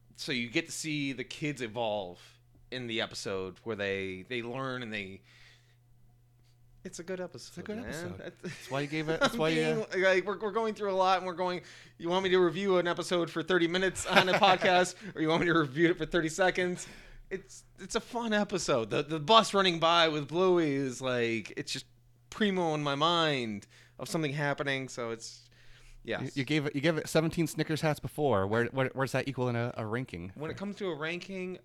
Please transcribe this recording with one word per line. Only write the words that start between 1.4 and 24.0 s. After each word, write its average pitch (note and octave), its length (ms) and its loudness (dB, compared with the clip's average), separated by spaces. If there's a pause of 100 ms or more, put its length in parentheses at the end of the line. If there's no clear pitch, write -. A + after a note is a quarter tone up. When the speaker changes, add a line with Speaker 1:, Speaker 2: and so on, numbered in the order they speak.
Speaker 1:
evolve G#2 580 -4 (520)
in B2 140 -8
the A2+ 160 -2
episode F#2+ 600 -6
where A2+ 120 -6
they, F#2+ 540 -4
they B2 140 -4
learn B2+ 400 -6
and A2 100 -10
they. G2 280 -10 (1600)
It's F#3 140 -14
a E3+ 40 -14
good F3+ 160 -8
episode, E3+ 300 -12
Speaker 2:
It's - 80 -18
a F3 40 -12
good G#3+ 160 -10
Speaker 1:
man. A#3+ 80 -10
Speaker 2:
episode. D3+ 340 -10
Speaker 1:
That's - 220 -14
Speaker 2:
That's - 300 -12
why C3+ 100 -2
you D3 60 -4
gave D#3 220 -2
it. D#3+ 100 0
That's C4+ 140 2
Speaker 1:
<laughs> - 0 -
I'm A#3+ 60 -6
Speaker 2:
why D#3+ 100 2
you D#3+ 420 0
Speaker 1:
being, F#3 120 0
like, F#3+ 220 4
we're, G3 140 -4
we're G#3 120 -4
going A3 240 0
through G3+ 160 -2
a F#3+ 40 0
lot, F#3 220 4
and F3+ 100 -4
we're F3+ 60 -4
going. F3+ 280 -2 (360)
You E3 120 -6
want F#3+ 140 2
me F#3+ 60 0
to F3+ 100 6
review F#3 380 4
an F3 100 4
episode E3+ 420 0
for D#3+ 140 -4
thirty E3+ 240 4
minutes F#3 380 0
on F#3 240 6
a F3+ 40 4
Speaker 2:
<laughs> - 0 -
Speaker 1:
podcast, F#3 640 6 (180)
or - 80 -6
you D#3 60 2
want E3 140 4
me F3 60 2
to E3+ 120 4
review D3+ 300 2
it F3 80 0
for D#3 80 -4
thirty D#3+ 240 0
seconds? F3+ 580 0 (420)
It's, - 340 -10 (160)
it's F#3+ 160 -8
a A3+ 40 0
fun A#3 340 -4
episode. D#3 560 2
The, C#3+ 140 0
the D#3 160 -4
bus G#3 340 6
running F#3 260 4
by E3 280 6
with D3+ 220 0
Bluey F3 440 4
is, C3+ 280 -2
like, A#2 560 0
it's - 160 -8
just C3+ 120 -6 (460)
primo F#3 440 0
in D3+ 60 -2
my C#3 140 0
mind C#3+ 720 2 (320)
of C3 100 -8